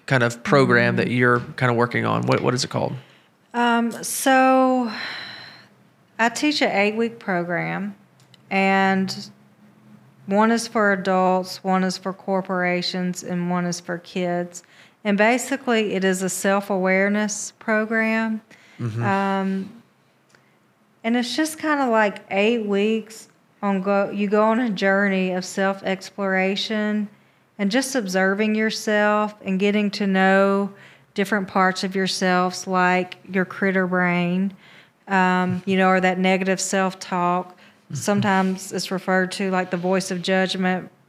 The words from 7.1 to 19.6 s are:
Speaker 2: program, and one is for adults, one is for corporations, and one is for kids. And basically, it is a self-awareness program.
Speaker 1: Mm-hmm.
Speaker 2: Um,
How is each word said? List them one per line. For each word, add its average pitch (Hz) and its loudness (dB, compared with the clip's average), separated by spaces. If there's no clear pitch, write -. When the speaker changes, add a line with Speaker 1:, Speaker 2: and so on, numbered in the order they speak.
Speaker 2:
program, 175 -4
and 190 0
one 208 4
is 226 -2
for 208 2
adults, 185 0
one 185 2
is 185 -4
for 190 -6
corporations, 180 -4
and 175 -4
one 180 -2
is 175 -6
for 175 -8
kids. 175 -6
And 208 0
basically, 226 0
it 190 0
is 190 0
a 185 0
self-awareness 202 0
program. 220 -2
Speaker 1:
Mm-hmm. 117 -4
Speaker 2:
Um, 196 -2